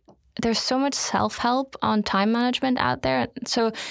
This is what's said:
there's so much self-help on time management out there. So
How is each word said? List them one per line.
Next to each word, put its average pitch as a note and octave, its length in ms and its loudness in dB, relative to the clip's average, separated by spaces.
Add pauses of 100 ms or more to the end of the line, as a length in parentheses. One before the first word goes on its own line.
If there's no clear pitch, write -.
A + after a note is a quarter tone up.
(420)
there's A3+ 180 0
so - 180 0
much C#4 160 0
self-help A#3+ 880 -2
on G#3+ 220 2
time G3+ 280 2
management B3 480 0
out B2+ 220 0
there. C3 260 0 (180)
So A3+ 260 0 (200)